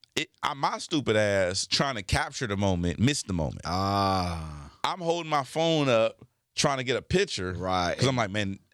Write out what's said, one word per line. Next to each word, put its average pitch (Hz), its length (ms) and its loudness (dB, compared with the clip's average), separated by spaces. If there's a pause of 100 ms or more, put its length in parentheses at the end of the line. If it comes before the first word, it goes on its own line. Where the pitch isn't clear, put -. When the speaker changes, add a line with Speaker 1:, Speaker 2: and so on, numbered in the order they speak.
(160)
Speaker 1:
it, 147 120 -4 (140)
I, 147 120 -2
my 175 240 -2
stupid 117 380 0
ass 98 500 2
trying 139 280 0
to 104 80 -6
capture 143 440 -2
the 101 100 -2
moment, 87 420 0
missed 139 300 2
the 98 40 -4
moment. 67 320 -4
Speaker 2:
Ah. 90 1080 0 (120)
Speaker 1:
I'm - 180 -2
holding 170 300 -2
my 147 140 2
phone 156 440 2
up 113 280 4 (400)
trying 139 220 2
to 127 60 -2
get 123 120 0
a 98 60 -4
picture. 104 540 -2
Speaker 2:
Right. 90 400 0
Speaker 1:
'Cause 123 120 2
I'm 131 80 0
like, 107 140 0
"Man, 98 280 -2 (160)